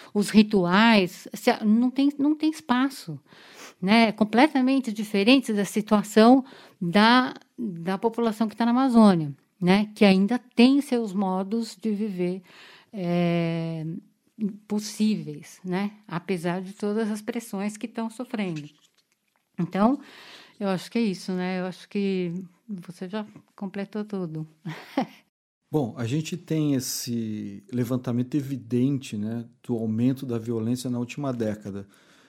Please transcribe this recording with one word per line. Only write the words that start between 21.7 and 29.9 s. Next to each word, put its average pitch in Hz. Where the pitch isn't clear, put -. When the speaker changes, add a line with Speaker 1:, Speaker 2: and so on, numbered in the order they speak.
Speaker 1:
que 185
você 180
já 208
completou 202
tudo. 170
<laughs> -
Speaker 2:
Bom, 143
a 117
gente 156
tem 156
esse 107
levantamento 123
evidente, 127
né, 113
do 123
aumento 117